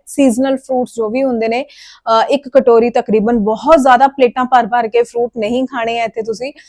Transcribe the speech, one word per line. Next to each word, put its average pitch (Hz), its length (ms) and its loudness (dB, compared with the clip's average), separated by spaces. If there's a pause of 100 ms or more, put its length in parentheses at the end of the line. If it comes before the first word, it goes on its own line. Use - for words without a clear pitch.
ਸੀਜ਼ਨਲ 269 520 0
ਫਰੂਟਸ 254 380 -6
ਜੋ 220 140 -4
ਵੀ 254 140 -2
ਹੁੰਦੇ 233 240 -2
ਨੇ। 233 140 -2
ਅਹ, - 680 -2
ਇੱਕ 269 200 -2
ਕਟੋਰੀ 233 400 4
ਤਕਰੀਬਨ, 220 500 0
ਬਹੁਤ 226 400 2
ਜ਼ਿਆਦਾ 262 280 4
ਪਲੇਟਾਂ 254 380 0
ਭਰ 247 220 2
ਭਰ 233 200 -2
ਕੇ 233 160 0
ਫਰੂਟ 240 340 -4
ਨਹੀਂ 240 280 -2
ਖਾਣੇ 233 340 -6
ਹੈ 233 60 -4
ਇੱਥੇ 226 160 -8
ਤੁਸੀਂ। 226 300 -8 (180)